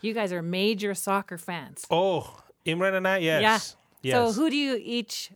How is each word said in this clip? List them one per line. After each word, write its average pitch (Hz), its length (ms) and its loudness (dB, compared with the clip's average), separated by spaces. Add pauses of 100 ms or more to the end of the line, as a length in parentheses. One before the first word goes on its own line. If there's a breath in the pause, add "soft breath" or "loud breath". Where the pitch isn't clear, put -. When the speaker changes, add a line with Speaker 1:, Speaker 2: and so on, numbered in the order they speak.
Speaker 1:
You 220 100 -2
guys 208 220 -2
are 170 80 -4
major 196 500 0
soccer 196 460 -2
fans. 143 520 -12
Speaker 2:
Oh, 175 520 0 (240)
Imran 180 260 0
and 185 160 2
I, 190 100 4
yes. 160 240 2
Speaker 1:
Yeah. 202 340 2 (260)
Speaker 2:
Yes. 233 320 2
Speaker 1:
So 226 80 -2
who 320 80 4
do 269 60 0
you 269 260 0
each, - 540 -6